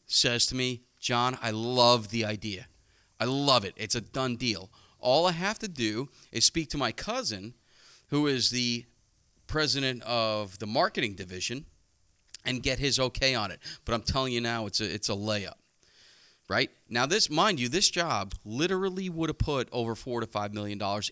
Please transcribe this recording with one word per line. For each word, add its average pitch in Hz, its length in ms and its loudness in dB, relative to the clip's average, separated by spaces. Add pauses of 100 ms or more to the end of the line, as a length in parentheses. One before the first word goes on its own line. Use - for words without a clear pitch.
says 120 400 2
to 135 80 -2
me, 127 280 -2 (180)
"John, 123 420 0
I 117 80 -2
love 120 600 6
the 113 140 0
idea. 104 420 -6 (540)
I 110 40 0
love 131 400 4
it. 90 120 -6
It's 107 180 -4
a 120 60 -2
done 127 360 -2
deal. 104 340 -4 (300)
All 143 260 6
I 180 60 4
have 185 280 -2
to 180 80 -6
do 127 400 -2 (240)
is 117 120 0
speak 160 260 2
to 147 80 -4
my 120 140 -2
cousin, 127 600 -6 (540)
who 147 180 0
is 131 240 2
the 120 340 -2 (600)
president 135 560 0
of 107 560 -2
the 107 80 -6
marketing 135 480 0
division, 92 520 -8 (760)
and 123 180 -4
get 131 160 0
his 131 200 0
okay 131 360 0
on 104 160 -2
it. - 100 -14 (240)
But 117 100 0
I'm 110 80 0
telling 131 300 0
you 117 80 0
now, 117 260 -2
it's 101 140 -2
a, 98 120 -2
it's 101 160 -4
a 113 40 0
layup." 101 420 -2 (960)
Right? 117 220 0 (180)
Now, 120 180 0
this, 170 240 2
mind 170 280 4
you, 123 100 0
this 170 220 2
job 123 420 -2 (120)
literally 185 640 -2
would 160 220 -2
have 143 80 -6
put 139 340 0
over 117 220 0
four 120 260 -4
to 110 60 -2
five 104 280 -4
million 104 240 -6
dollars 101 340 -2